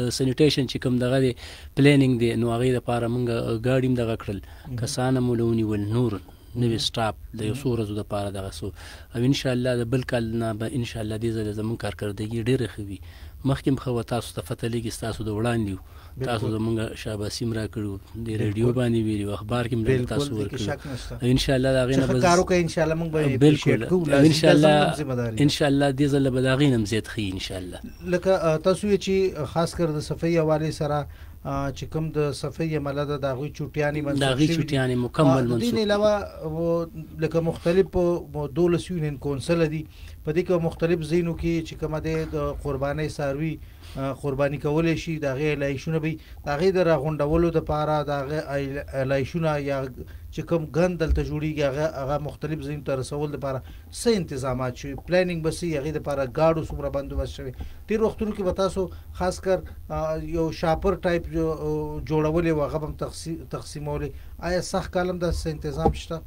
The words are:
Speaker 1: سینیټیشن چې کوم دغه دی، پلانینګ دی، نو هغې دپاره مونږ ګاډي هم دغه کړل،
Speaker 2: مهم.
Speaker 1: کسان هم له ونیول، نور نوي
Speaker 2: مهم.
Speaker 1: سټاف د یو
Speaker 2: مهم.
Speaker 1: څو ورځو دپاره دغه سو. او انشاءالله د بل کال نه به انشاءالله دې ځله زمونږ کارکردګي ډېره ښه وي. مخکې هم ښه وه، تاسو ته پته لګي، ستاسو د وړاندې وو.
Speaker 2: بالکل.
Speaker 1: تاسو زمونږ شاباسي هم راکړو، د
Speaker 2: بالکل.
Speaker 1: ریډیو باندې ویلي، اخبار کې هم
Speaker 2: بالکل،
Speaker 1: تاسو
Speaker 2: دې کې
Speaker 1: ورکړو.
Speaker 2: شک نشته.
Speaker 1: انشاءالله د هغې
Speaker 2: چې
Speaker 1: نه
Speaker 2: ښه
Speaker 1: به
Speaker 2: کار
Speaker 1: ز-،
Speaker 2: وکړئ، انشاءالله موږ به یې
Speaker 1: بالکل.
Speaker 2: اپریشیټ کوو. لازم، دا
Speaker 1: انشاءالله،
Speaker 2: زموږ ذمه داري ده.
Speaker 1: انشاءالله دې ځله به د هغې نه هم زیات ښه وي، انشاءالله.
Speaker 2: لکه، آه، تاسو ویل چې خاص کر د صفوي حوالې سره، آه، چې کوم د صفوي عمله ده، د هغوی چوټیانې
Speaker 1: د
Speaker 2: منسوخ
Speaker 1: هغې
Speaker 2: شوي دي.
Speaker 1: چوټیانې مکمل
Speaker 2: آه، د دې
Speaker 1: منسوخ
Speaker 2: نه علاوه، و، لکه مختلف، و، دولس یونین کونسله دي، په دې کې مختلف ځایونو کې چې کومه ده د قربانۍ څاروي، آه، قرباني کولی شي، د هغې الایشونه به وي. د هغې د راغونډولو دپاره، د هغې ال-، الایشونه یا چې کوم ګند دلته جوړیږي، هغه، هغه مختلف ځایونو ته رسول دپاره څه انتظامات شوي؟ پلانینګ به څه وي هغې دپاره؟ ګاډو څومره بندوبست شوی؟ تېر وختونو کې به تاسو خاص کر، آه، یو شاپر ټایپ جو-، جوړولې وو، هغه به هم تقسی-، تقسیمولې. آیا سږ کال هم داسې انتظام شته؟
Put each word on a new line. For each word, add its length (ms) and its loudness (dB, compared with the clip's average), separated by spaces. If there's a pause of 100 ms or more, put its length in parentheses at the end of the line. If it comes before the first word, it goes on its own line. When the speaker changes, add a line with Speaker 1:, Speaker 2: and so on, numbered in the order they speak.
(160)
Speaker 1:
سینیټیشن 540 4
چې 120 -6
کوم 120 2 (100)
دغه 160 4
دی، 120 4 (440)
پلانینګ 440 8
دی، 100 4 (100)
نو 60 2 (100)
هغې 140 2 (100)
دپاره 320 0
مونږ 140 0 (400)
ګاډي 200 4
هم 80 4
دغه 220 0
کړل، 240 -6
Speaker 2:
مهم. 400 -12
Speaker 1:
کسان 360 0
هم 180 2
له 100 2
ونیول، 360 2
نور 320 2 (440)
نوي 120 2
Speaker 2:
مهم. 180 0
Speaker 1:
سټاف 280 0 (240)
د 100 -6
یو 60 0
Speaker 2:
مهم. 80 -8
Speaker 1:
څو 100 -2
ورځو 300 -2
دپاره 280 -4
دغه 280 -8
سو. 80 -8 (480)
او 60 -2 (100)
انشاءالله 460 0
د 160 0
بل 100 2
کال 220 -2 (180)
نه 120 0
به 120 -4 (120)
انشاءالله 400 -4
دې 180 -2
ځله 220 -2
زمونږ 260 -2
کارکردګي 640 -4
ډېره 240 2
ښه 160 -10
وي. 100 -10 (460)
مخکې 240 0
هم 140 4
ښه 60 -4
وه، 140 0
تاسو 340 -4
ته 120 -6
پته 200 -4
لګي، 300 -2
ستاسو 260 -4
د 120 -4
وړاندې 360 0
وو. 100 -8 (360)
Speaker 2:
بالکل. 120 -2
Speaker 1:
تاسو 160 0 (100)
زمونږ 200 0 (260)
شاباسي 420 -4
هم 140 -2
راکړو، 360 -4
د 320 -10
Speaker 2:
بالکل. 160 -2
Speaker 1:
ریډیو 260 2 (100)
باندې 280 2
ویلي، 200 0 (120)
اخبار 300 -2
کې 60 -2
هم 100 0
Speaker 2:
بالکل، 300 2
Speaker 1:
تاسو 120 0
Speaker 2:
دې 40 -6
کې 100 -4
Speaker 1:
ورکړو. 260 -4
Speaker 2:
شک 140 -4 (120)
نشته. 220 -8 (180)
Speaker 1:
انشاءالله 400 4
د 120 4
هغې 100 2
Speaker 2:
چې 60 4
Speaker 1:
نه 60 2
Speaker 2:
ښه 60 2
Speaker 1:
به 140 4
Speaker 2:
کار 100 8
Speaker 1:
ز-، 40 6
Speaker 2:
وکړئ، 260 4
انشاءالله 340 0
موږ 140 -4
به 80 2
یې 240 2
Speaker 1:
بالکل. 240 6
Speaker 2:
اپریشیټ 180 2
کوو. 160 2
لازم، 180 6
دا 40 10
Speaker 1:
انشاءالله، 520 8
Speaker 2:
زموږ 200 2
ذمه 160 -2
داري 220 -2
ده. 60 4
Speaker 1:
انشاءالله 460 4 (100)
دې 140 4
ځله 220 4
به 60 2
د 140 4
هغې 180 6
نه 40 4
هم 160 4
زیات 200 0
ښه 60 -6
وي، 140 -2
انشاءالله. 460 -8 (360)
Speaker 2:
لکه، 160 2
آه، 260 4
تاسو 320 2
ویل 180 4
چې 100 2 (380)
خاص 200 0
کر 120 0
د 120 0 (120)
صفوي 280 0
حوالې 320 2 (120)
سره، 160 0 (460)
آه، 260 -4
چې 220 -8
کوم 180 -2
د 220 0
صفوي 440 -4
عمله 280 -2
ده، 120 -4
د 80 -6
هغوی 340 -2
چوټیانې 440 -2
Speaker 1:
د 40 -2
Speaker 2:
منسوخ 220 2
Speaker 1:
هغې 180 4
Speaker 2:
شوي 0 -
دي. 120 2
Speaker 1:
چوټیانې 460 2
مکمل 240 4
Speaker 2:
آه، 120 6
د 80 2
دې 40 2
Speaker 1:
منسوخ 220 2
Speaker 2:
نه 120 2
علاوه، 280 4 (320)
و، 400 0 (320)
لکه 220 2
مختلف، 560 2
و، 500 0 (120)
دولس 320 4
یونین 260 -2
کونسله 500 0
دي، 160 -2 (420)
په 80 -4
دې 140 2
کې 220 2
مختلف 300 0 (120)
ځایونو 300 2
کې 140 0 (120)
چې 140 -10
کومه 260 -4
ده 80 -2 (200)
د 20 -2 (260)
قربانۍ 540 -2
څاروي، 380 -2 (420)
آه، 160 -4
قرباني 460 -2
کولی 380 2
شي، 220 -4
د 60 -6
هغې 320 0
الایشونه 420 -2
به 100 0
وي. 60 -2 (300)
د 40 -6
هغې 280 2
د 20 4 (120)
راغونډولو 580 2 (100)
دپاره، 380 0 (120)
د 20 -2 (100)
هغې 200 -4 (160)
ال-، 280 -4 (180)
الایشونه 560 0
یا 200 -2 (540)
چې 160 -6
کوم 140 2 (140)
ګند 260 2
دلته 220 2
جوړیږي، 440 -2
هغه، 180 0 (140)
هغه 180 -2
مختلف 480 -6
ځایونو 180 -8
ته 160 -2
رسول 320 -4
دپاره 300 -6 (380)
څه 80 2 (120)
انتظامات 560 -2
شوي؟ 180 -10 (120)
پلانینګ 360 2
به 80 0
څه 140 -6
وي 140 -2
هغې 200 -4
دپاره؟ 240 -2 (160)
ګاډو 300 4
څومره 280 -4
بندوبست 400 -4
شوی؟ 160 -10 (360)
تېر 120 2
وختونو 320 0
کې 100 -4
به 100 0
تاسو 380 0 (220)
خاص 280 -2
کر، 180 2 (320)
آه، 260 -2 (200)
یو 160 0
شاپر 420 2 (100)
ټایپ 280 2
جو-، 760 -2
جوړولې 440 2
وو، 160 2
هغه 100 -2
به 80 -6
هم 80 -8 (100)
تقسی-، 360 -8 (140)
تقسیمولې. 540 -6 (300)
آیا 220 0
سږ 300 -4
کال 200 0
هم 80 -4
داسې 280 0
انتظام 460 0
شته؟ 340 -8